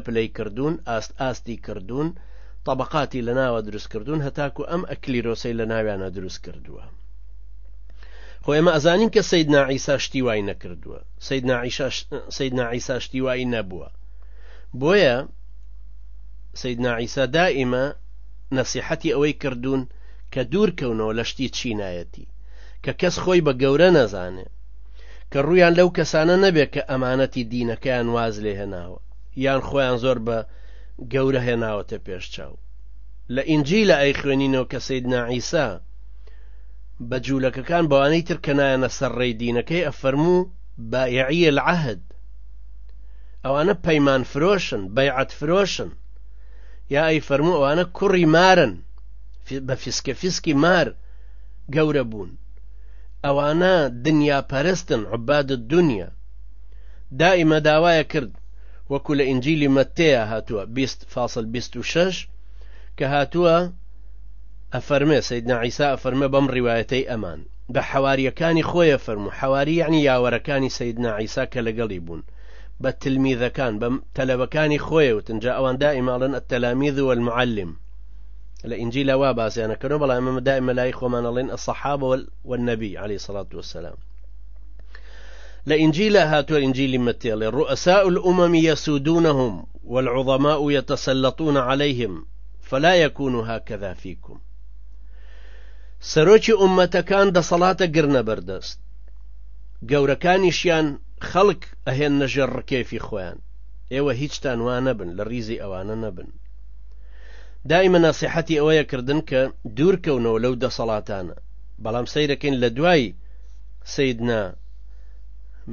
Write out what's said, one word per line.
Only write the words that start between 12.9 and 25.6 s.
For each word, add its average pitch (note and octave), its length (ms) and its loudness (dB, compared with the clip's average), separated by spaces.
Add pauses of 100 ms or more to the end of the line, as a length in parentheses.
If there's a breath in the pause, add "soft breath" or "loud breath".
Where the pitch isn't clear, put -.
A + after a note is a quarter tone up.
شتی C3 220 -4
وای B2+ 240 0
نەبووە. F#2+ 440 -4 (920 soft breath)
بۆیە D3+ 360 6 (1400)
سەیدنا B2 400 -2
عیسا B2 260 -2
دائیمە C3 580 2 (720)
نەسیحەتی C3 580 -2
ئەوەی C#3+ 280 2
کردوون C3 400 -2 (500 soft breath)
کە C3 100 0 (100)
دوورکەونەوە A#2+ 680 2
لە A#2 120 0
شتی C3 180 -4
چینایەتی، G2 800 -6 (580 soft breath)
کە C3+ 160 -2
کەس F3+ 220 2
خۆی F3+ 240 4
بە C#3 140 6
گەورە C#3 280 6 (100)
نەزانێ، F#2 500 -2 (800 soft breath)
کە C#3 180 -2
ڕوویان E3+ 320 8